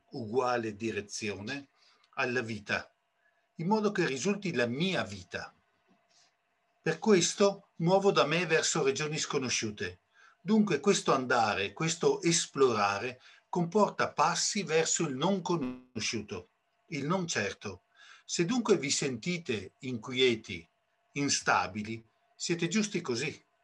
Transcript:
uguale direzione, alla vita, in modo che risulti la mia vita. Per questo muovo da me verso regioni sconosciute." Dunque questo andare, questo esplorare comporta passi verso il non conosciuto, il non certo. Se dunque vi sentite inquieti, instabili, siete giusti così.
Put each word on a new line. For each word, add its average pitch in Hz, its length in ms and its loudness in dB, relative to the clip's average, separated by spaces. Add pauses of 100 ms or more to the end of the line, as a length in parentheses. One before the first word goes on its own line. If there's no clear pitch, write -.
(120)
uguale 117 640 -2
direzione, 104 920 -8 (480)
alla 123 260 -2
vita, 107 500 -6 (640)
in 165 120 -6
modo 214 240 2
che 175 140 0
risulti 156 480 -2
la 120 120 2
mia 139 380 -2
vita. 95 500 -12 (1300)
Per 165 180 -2
questo 202 800 4
muovo 190 340 6
da 156 140 4
me 165 200 0
verso 156 380 2
regioni 151 340 0
sconosciute." 107 800 -4 (420)
Dunque 185 380 4
questo 180 340 2
andare, 113 600 0
questo 160 480 0
esplorare 123 1000 2 (280)
comporta 185 640 2
passi 165 520 0
verso 160 400 2
il 135 120 -2
non 175 260 2
conosciuto, 127 1080 -6 (380)
il 139 180 -6
non 175 220 0
certo. 98 560 -6 (400)
Se - 220 -2
dunque 214 320 2
vi 135 120 -2
sentite 131 880 -4
inquieti, 120 840 -2 (480)
instabili, 113 880 -2 (340)
siete 170 320 -2
giusti 185 340 0
così. 127 420 -6 (200)